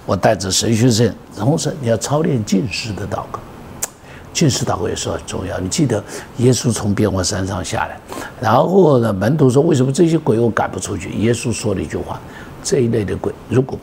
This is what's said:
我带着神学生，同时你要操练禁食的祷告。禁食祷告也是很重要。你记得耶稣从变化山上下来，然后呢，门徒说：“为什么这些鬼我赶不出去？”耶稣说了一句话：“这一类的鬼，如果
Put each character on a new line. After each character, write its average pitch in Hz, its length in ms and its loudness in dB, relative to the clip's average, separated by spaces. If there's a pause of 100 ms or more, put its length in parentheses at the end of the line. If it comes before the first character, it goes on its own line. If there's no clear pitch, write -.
我 107 120 0
带 110 180 2
着 92 160 -4
神 110 240 0
学 120 160 4
生， 113 240 2 (240)
同 127 180 2
时 - 240 -4
你 123 60 -4
要 113 100 2
操 147 260 -2
练 139 220 0
禁 180 240 0
食 104 260 -8
的 92 120 -8
祷 - 240 -6
告。 - 80 -12 (920)
禁 156 160 2
食 - 160 0
祷 92 140 -2
告 90 100 -2
也 - 60 -2
是 - 160 -6
很 82 160 -4
重 95 180 -8
要。 92 140 -6
你 92 100 -4
记 151 160 2
得 107 180 0 (340)
耶 123 160 4
稣 117 200 0
从 101 220 0
变 101 160 2
化 95 100 -2
山 95 240 -2
上 92 200 -4
下 - 220 -6
来， - 120 -12 (420)
然 110 140 2
后 156 460 6
呢， 113 120 0
门 104 240 2
徒 135 140 6
说 131 160 4
：“为 170 80 4
什 127 100 4
么 135 60 0
这 165 180 4
些 160 80 2
鬼 123 220 2
我 117 100 4
赶 - 220 0
不 95 80 -8
出 101 180 -6
去？” - 220 -8
耶 113 140 2
稣 117 200 -2
说 104 220 -2
了 90 80 -2
一 - 20 -4
句 71 120 -6
话 - 220 -6 (440)
：“这 - 160 0
一 120 100 4
类 113 160 0
的 92 120 -2
鬼， - 160 -4 (160)
如 127 120 4
果 - 220 -4